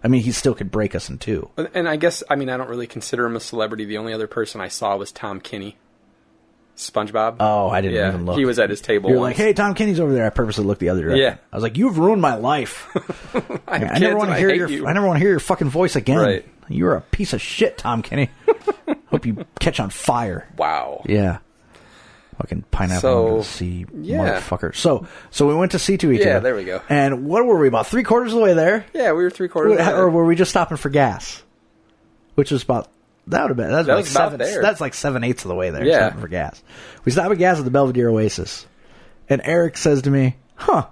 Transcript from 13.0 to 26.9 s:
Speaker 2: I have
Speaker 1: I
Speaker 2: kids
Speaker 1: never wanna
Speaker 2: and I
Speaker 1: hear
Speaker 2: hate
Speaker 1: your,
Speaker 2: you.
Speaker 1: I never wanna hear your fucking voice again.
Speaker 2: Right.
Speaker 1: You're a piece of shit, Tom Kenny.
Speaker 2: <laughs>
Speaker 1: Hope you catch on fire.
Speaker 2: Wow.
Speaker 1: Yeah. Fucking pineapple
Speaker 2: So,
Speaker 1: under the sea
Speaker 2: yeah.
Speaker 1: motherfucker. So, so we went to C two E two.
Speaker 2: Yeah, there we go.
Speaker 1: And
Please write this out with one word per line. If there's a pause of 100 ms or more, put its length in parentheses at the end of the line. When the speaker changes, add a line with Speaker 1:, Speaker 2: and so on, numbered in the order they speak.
Speaker 2:
I
have
Speaker 1:
I
Speaker 2:
kids
Speaker 1:
never
wanna
Speaker 2:
and
I
Speaker 1:
hear
Speaker 2:
hate
Speaker 1:
your,
Speaker 2:
you.
Speaker 1:
I
never
wanna
hear
your
fucking
voice
again.
Speaker 2:
Right. (240)
Speaker 1:
You're
a
piece
of
shit,
Tom
Kenny. (400)
Speaker 2:
<laughs>
Speaker 1:
Hope
you (140)
catch
on
fire.
Speaker 2:
Wow.
Speaker 1:
Yeah. (1000)
Fucking
pineapple
Speaker 2:
So,
Speaker 1:
under
the
sea (140)
Speaker 2:
yeah.
Speaker 1:
motherfucker.
So, (260)
so
we
went
to
C
two
E
two.
Speaker 2:
Yeah,
there
we
go.
Speaker 1:
And